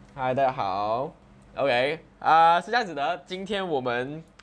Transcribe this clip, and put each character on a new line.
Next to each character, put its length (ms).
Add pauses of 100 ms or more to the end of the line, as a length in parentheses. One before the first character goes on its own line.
(140)
嗨， 180
大 140
家 60
好。 600 (440)
OK， 420 (220)
啊， 380
是 120
这 80
样 80
子 80
的， 320
今 180
天 220
我 140
们， 420 (200)